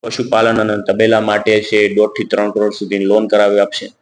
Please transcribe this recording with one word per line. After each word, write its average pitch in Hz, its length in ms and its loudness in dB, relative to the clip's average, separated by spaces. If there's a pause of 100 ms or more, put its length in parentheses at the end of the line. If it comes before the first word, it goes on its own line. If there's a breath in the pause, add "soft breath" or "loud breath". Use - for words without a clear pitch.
પશુપાલન 113 580 0
અને 104 320 -2
તબેલા 110 280 2
માટે 107 420 0
છે 104 320 0
દોઢ 104 140 2
થી 104 160 -8
ત્રણ 104 260 -2
કરોડ 104 220 0
સુધીની 98 320 -4
લોન 104 220 2
કરાવી 104 320 2
આપશે. 101 300 -2 (140)